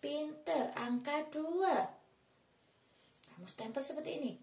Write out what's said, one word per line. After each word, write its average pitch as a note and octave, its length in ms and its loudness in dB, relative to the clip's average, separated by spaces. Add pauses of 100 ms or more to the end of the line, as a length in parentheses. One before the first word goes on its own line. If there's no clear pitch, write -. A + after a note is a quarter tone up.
pinter. D4+ 720 0
Angka C#4 560 0
dua. E4 560 4 (1500)
Kamu F3+ 140 -14
stempel A3+ 400 -4
seperti D4+ 320 -4
ini. B3 240 -2